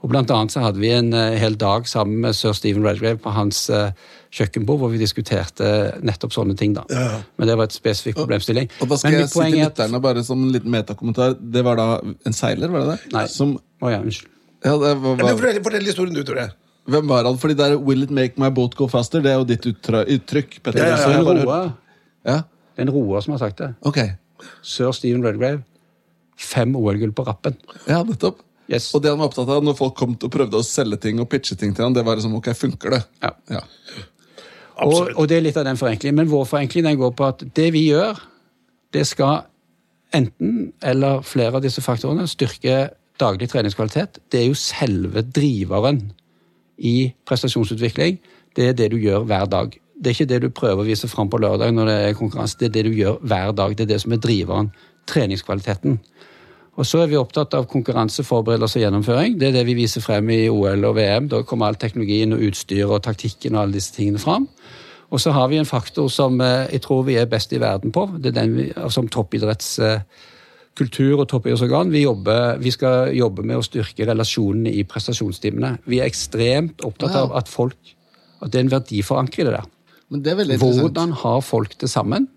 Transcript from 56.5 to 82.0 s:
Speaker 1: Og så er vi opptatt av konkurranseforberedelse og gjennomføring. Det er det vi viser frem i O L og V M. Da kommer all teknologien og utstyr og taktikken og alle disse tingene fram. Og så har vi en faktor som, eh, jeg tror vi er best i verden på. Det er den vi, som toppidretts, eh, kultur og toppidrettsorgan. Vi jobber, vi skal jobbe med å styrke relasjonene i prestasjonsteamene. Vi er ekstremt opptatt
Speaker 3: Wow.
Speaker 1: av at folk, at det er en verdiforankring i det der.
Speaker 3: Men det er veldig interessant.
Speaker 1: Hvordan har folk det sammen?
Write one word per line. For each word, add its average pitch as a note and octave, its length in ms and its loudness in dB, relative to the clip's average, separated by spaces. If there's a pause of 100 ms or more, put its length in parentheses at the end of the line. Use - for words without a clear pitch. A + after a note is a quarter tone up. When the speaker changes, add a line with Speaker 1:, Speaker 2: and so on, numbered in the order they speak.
Speaker 1:
Og C3+ 80 2
så - 160 2
er D#3+ 80 2
vi D3+ 80 2
opptatt C3+ 340 -2
av C3+ 140 0
konkurranseforberedelse A#2 1120 0
og A2+ 60 2
gjennomføring. A#2+ 520 2
Det C3+ 120 2
er B2+ 80 2
det B2 100 2
vi B2 140 2
viser A#2 200 0
frem G#2+ 300 0
i A2+ 160 4
O A2 140 2 (100)
L G2+ 160 2
og A2 80 2
V G#2+ 80 2 (140)
M. C#3 100 0
Da A#2 160 0
kommer A#2 240 -2
all G#2+ 80 0
teknologien A2 560 0
og A2+ 160 0
utstyr G2 400 -2
og G2+ 160 2
taktikken A2+ 540 -4
og G#2 80 2
alle G2 100 -2
disse F#2+ 220 -6
tingene G#2 260 0
fram. G#3+ 240 0 (640)
Og C#3 80 0
så D#3 160 2
har B2+ 140 4
vi D3+ 100 2
en D#3 80 2
faktor C#3 400 -2
som, B2+ 320 2
eh, B2+ 320 2
jeg C3 140 -2
tror C3 180 2
vi C3 140 2
er A#2 80 4
best A2+ 260 -2
i C3 80 -2
verden G#2 320 0
på. F3+ 140 0 (160)
Det C3 80 -2
er A#2 120 0
den A2+ 140 2
vi, C3+ 160 -2 (180)
som A#2+ 200 0
toppidretts, G#2+ 720 -2
eh, A2 200 2 (800)
kultur C3+ 420 2
og C#3 80 2
toppidrettsorgan. B2 640 2
Vi D3 140 4
jobber, A#2 540 2
vi B2 120 0
skal B2+ 420 2
jobbe A2 300 0
med A#2 140 -2
å A#2 80 -2
styrke A2 420 -4
relasjonene A2 680 0
i G2+ 100 0
prestasjonsteamene. G#2+ 1000 -4
Vi B2 140 0
er C3 60 2
ekstremt C3 800 0
opptatt - 260 -4
Speaker 3:
Wow. C#3 200 2
Speaker 1:
av C3+ 60 -8
at B2 120 -4
folk, B2+ 260 -2 (640)
at B2 100 -8
det B2+ 80 2
er B2+ 40 4
en C3 60 2 (120)
verdiforankring C3 580 -2
i D#3 100 2
det A2 80 0
der. - 80 -8 (460)
Speaker 3:
Men C#3+ 120 -4
det D3+ 80 0
er F3+ 60 0
veldig F3+ 160 0
interessant. B2 280 4 (120)
Speaker 1:
Hvordan E3+ 180 -2
har B2 300 0
folk A2 360 -4
det C3 120 -4
sammen? B2+ 480 0